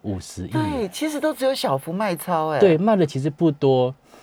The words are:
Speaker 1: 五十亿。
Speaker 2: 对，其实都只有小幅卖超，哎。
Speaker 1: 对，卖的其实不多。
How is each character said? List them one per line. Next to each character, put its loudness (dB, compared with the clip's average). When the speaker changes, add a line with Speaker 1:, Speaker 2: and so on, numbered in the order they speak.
Speaker 1:
五 -4
十 -10
亿。 -10
Speaker 2:
对， -2
其 -4
实 -6
都 0
只 -4
有 2
小 0
幅 -6
卖 0
超， -2
哎。 0
Speaker 1:
对， 4
卖 2
的 4
其 -2
实 -2
不 2
多。 2